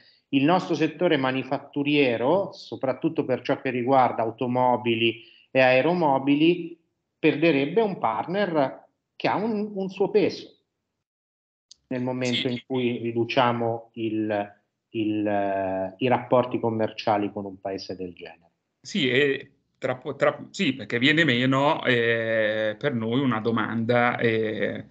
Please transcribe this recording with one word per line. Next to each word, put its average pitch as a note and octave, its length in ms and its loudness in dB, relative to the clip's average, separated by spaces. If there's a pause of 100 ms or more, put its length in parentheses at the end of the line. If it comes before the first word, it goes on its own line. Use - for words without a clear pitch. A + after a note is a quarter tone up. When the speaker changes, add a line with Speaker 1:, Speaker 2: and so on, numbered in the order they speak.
(300)
Speaker 1:
il C#3 140 4
nostro F3 320 2
settore D#3+ 400 0
manifatturiero, C3+ 1400 0
soprattutto C3+ 720 -4
per B2+ 200 -4
ciò C#3 180 -2
che - 80 -4
riguarda B2 540 2
automobili A#2 1000 0 (260)
e C3 120 4
aeromobili, C#3+ 1160 2 (400)
perderebbe D3+ 640 2
un G3+ 180 0
partner D3 840 -2 (420)
che C3 60 0
ha A#2+ 80 0
un, G#3+ 400 -2
un F#3+ 160 -4
suo G3 180 -2
peso G3 420 0 (1400)
nel B2+ 120 -4
momento B2+ 460 -2
Speaker 2:
Sì. B2 60 -2
Speaker 1:
in A#2+ 120 -6
cui B2 320 -2
riduciamo A#2 960 0
il, G#2+ 600 -2 (360)
il, G#2+ 380 -2
eh, G2 720 -2
i B2+ 80 0
rapporti B2 520 2
commerciali A2 720 -2
con G2+ 140 -8
un F#2+ 160 -14
paese G2 340 -8
del F2+ 200 -12
genere. E2+ 340 -20 (320)
Speaker 2:
Sì, D3+ 300 -2
e C#3 400 0 (260)
tra B2+ 200 -4
po-, D3 180 -8
tra, C#3+ 340 0
sì, D3 240 -2
perché A#2 240 -6
viene D3+ 260 4
meno, C3+ 640 2
eh, A2+ 920 0
per C#3+ 160 -2
noi A2+ 240 0
una A#2+ 220 0
domanda, A2+ 760 0
eh, A2 720 -2